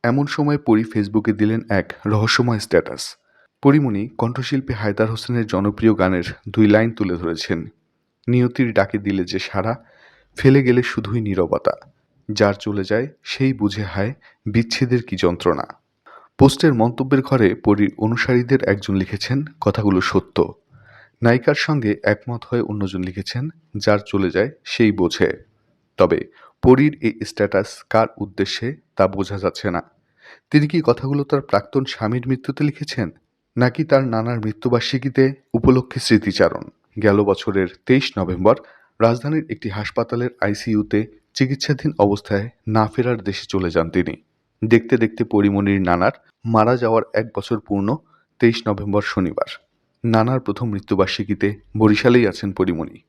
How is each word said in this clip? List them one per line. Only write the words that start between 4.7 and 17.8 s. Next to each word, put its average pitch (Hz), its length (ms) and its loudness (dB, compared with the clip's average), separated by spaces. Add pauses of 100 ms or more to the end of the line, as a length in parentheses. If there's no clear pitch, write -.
হায়দার 107 360 0
হোসেনের 113 380 -4
জনপ্রিয় 104 500 2
গানের 92 260 2 (260)
দুই 107 180 2
লাইন 110 240 4
তুলে 98 240 -4
ধরেছেন, 85 520 -6 (600)
"নিয়তির 123 460 0
ডাকে 98 240 0
দিলে 98 260 -2
যে 92 160 -6
সাড়া, 104 460 -6 (500)
ফেলে 135 280 6
গেলে 123 200 2
শুধুই 113 380 -4
নীরবতা। 92 500 -2 (600)
যার 104 220 2
চলে 101 300 -6
যায় 113 240 -2 (160)
সেই 135 300 -2
বুঝে 104 300 -2
হায় 101 300 -4 (320)
বিচ্ছেদের 117 580 0
কি - 120 -8
যন্ত্রণা।" 87 480 0 (760)
পোস্টের 139 360 6
মন্তব্যের 131 480 0
ঘরে 117 340 2
পরীর 104 420 2